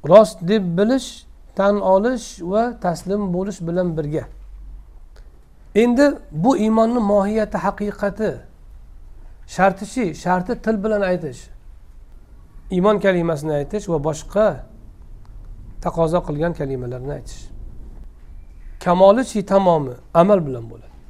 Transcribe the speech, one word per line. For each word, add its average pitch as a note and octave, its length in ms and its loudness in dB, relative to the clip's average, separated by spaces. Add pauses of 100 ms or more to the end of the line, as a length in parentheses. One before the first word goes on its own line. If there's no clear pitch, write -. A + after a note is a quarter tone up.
Rost G#3 300 8 (100)
deb G#3 160 2 (140)
bilish, B3 300 2 (480)
tan G3+ 240 2
olish G#3 460 2 (160)
va G3 200 0 (180)
taslim F#3 420 -2 (120)
bo'lish F#3+ 260 -4
bilan E3+ 360 -2
birga. D3 280 -4 (1500)
Endi A#3+ 320 6 (260)
bu F#3+ 260 2
iymonni A3+ 400 2
mohiyati, G#3 600 0
haqiqati, G3+ 720 -4 (1160)
shartichi, F#3+ 680 0
sharti F3+ 380 -2 (100)
til A3 220 0
bilan G#3+ 160 0
aytish. F3 400 -2 (1300)
Iymon G3 280 2
kalimasini E3 540 0
aytish D3 360 -4
va E3 160 0
boshqa F3 420 0 (1400)
taqozo E3 440 0
qilgan D#3+ 280 -2
kalimalarni B2+ 580 -8
aytish. - 300 -14 (1400)
Kamolichi, G3 680 4
tamomi E3+ 480 2 (200)
amal F3 320 6
bilan B2 240 -6
bo'ladi. - 260 -20 (140)